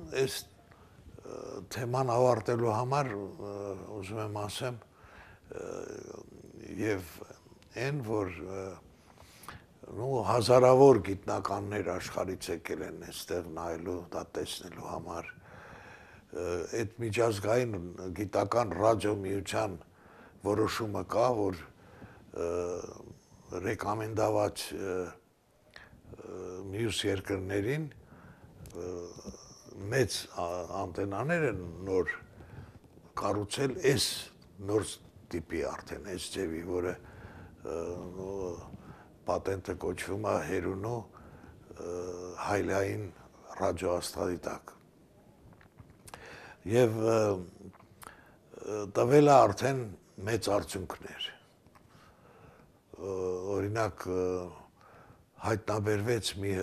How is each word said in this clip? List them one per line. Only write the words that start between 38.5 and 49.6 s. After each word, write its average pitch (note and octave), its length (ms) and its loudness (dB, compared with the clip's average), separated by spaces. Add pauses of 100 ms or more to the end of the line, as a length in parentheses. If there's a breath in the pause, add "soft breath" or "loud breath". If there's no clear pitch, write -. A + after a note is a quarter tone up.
պատենտը F#2 540 -2
կոչվում F2+ 520 -4
ա G2 120 4
Հերունու, F#2+ 600 -2 (760 loud breath)
ը, F2 200 -8 (400)
հայլային G2 720 0 (460)
ռադիոաստղի F2+ 880 0
տակ։ - 340 -8 (1900 loud breath)
Եվ, A2+ 340 6
ը, A2+ 220 6 (1400 loud breath)
ը, G#2 320 -6
տվել C#3 440 8
ա C3+ 60 12
արդեն B2 460 6 (340)